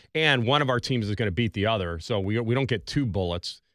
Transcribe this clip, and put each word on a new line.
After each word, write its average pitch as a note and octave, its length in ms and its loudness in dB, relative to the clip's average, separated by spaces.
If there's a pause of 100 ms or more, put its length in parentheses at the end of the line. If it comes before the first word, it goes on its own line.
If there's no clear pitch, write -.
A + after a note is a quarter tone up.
(160)
and C#3 300 4
one D3 160 4
of C3 60 2
our B2 120 0
teams A2+ 280 -2
is G#2 60 -2
gonna G#2 160 0
beat A2 220 0
the G2+ 140 0
other, F2+ 340 -2
so G#2+ 180 -4
we, G#2 220 -2
we A#2 160 0
don't C3+ 120 0
get A2 180 -2
two C#3+ 200 0
bullets. F2+ 540 -4 (140)